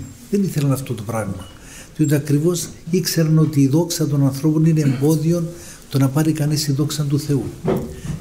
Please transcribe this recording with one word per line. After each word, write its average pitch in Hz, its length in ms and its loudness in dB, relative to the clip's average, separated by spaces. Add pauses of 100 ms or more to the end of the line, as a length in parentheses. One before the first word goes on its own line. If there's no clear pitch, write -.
(320)
Δεν 202 120 0
ήθελαν 143 280 0
αυτό 131 220 -4
το 104 100 -8
πράγμα. 98 440 -6 (500)
Διότι 151 180 2
ακριβώς 151 540 0 (200)
ήξεραν 160 480 2
ότι 139 240 4
η 135 60 6
δόξα 160 400 0
των 139 180 2
ανθρώπων 156 400 2
είναι 156 160 4
εμπόδιον 156 680 2 (420)
το 135 80 -2
να 135 100 4
πάρει 156 240 2
κανείς 147 320 0
τη 143 80 -2
δόξα 139 320 -2
του 139 160 0
Θεού. 135 240 -2 (760)